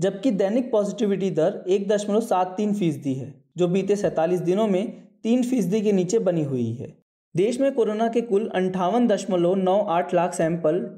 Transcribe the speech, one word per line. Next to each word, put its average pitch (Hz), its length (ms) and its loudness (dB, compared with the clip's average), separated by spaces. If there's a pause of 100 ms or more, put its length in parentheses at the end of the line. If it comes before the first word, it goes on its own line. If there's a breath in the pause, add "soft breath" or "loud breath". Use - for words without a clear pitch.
जबकि 269 300 0
दैनिक 208 420 0
पॉजिटिविटी 196 580 0
दर 175 380 0
एक 196 200 0
दशमलव 208 320 0
सात 185 360 0
तीन 208 180 -2
फीसदी 143 400 -2
है, 123 200 -10 (220)
जो 175 120 2
बीते 190 280 0
सैंतालीस 175 440 0
दिनों 185 260 0
में 202 420 -2 (140)
तीन 247 200 2
फीसदी 220 380 0
के 202 120 2
नीचे 185 260 2
बनी 180 260 0
हुई 123 280 -2
है। 127 240 -12 (380)
देश 226 260 0
में 269 140 2
कोरोना 220 340 0
के 233 120 0
कुल 220 340 0
अंठावन 185 540 2
दशमलव 185 460 2
नौ 190 280 2
आठ 180 320 -2
लाख 175 200 0
सैंपल 170 460 0 (180)